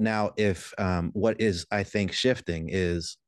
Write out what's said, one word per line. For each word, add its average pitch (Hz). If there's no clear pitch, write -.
Now, 107
if, 104
um, 90
what 107
is, 95
I 101
think, 98
shifting 87
is, 87